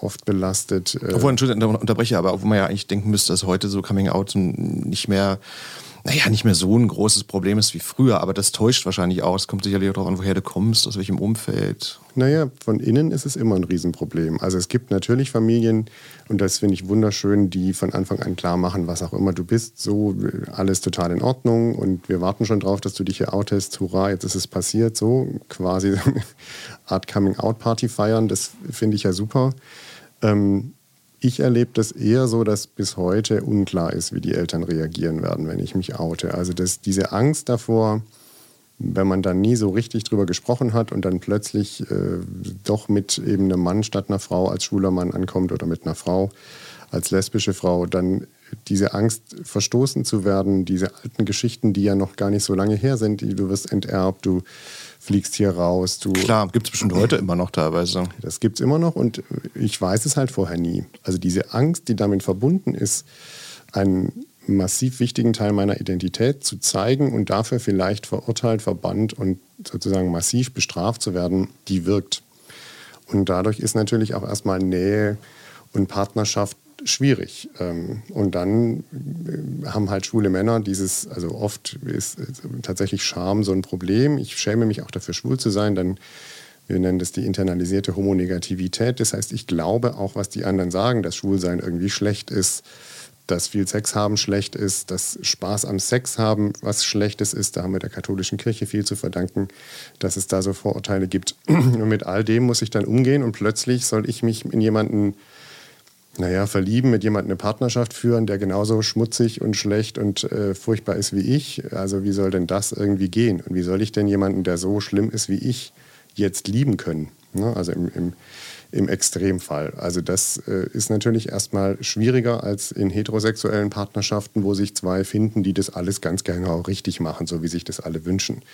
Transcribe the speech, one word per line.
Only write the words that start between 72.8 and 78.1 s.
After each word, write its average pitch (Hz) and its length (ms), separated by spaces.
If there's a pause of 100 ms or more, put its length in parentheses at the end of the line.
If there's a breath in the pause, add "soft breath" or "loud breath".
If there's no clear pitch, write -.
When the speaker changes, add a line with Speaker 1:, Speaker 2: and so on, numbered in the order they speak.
Speaker 1:
Und 98 200
dadurch 101 320
ist - 140
natürlich 110 400
auch 98 120
erstmal 98 320
Nähe 101 600 (560 loud breath)
und 98 140
Partnerschaft 101 680 (280)
schwierig. - 760
Ähm, 87 520